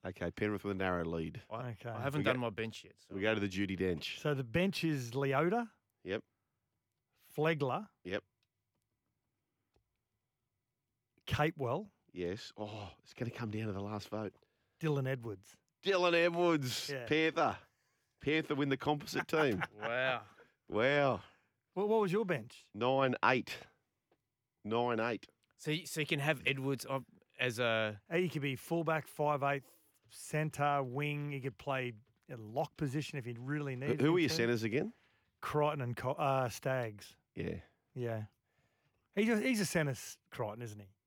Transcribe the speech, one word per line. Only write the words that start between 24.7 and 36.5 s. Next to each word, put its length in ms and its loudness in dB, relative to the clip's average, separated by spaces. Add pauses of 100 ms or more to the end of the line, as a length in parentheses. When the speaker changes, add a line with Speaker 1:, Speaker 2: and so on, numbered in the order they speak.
Speaker 1:
eight. 280 -2 (300)
Speaker 2:
So 140 -4
you, 140 -2
so 160 -4
you 60 2
can 120 0
have 260 2
Edwards 400 0
on, 200 -4 (340)
as 200 0
a 400 2 (120)
Speaker 3:
Uh, 60 -2
he 120 2
could 120 -4
be 140 -2
fullback, 520 -2
five 360 0
eight, 200 0 (460)
centre, 760 0
wing. 480 -4
He 80 -6
could 180 -6
play 360 -4 (380)
a 60 -10
lock 400 -6
position 400 -2
if 80 -6
he 140 -8
really 360 -4
Speaker 1:
Who, 40 -8
Speaker 3:
needed 220 0
Speaker 1:
who 80 6
Speaker 3:
him 60 6
Speaker 1:
are 40 6
your 100 4
Speaker 3:
to. 60 0
Speaker 1:
centres 280 2
again? 280 0 (500)
Speaker 3:
Crichton 400 2
and 140 -2
Co-, 160 -2
uh, 380 2
Staggs. 680 -4 (200)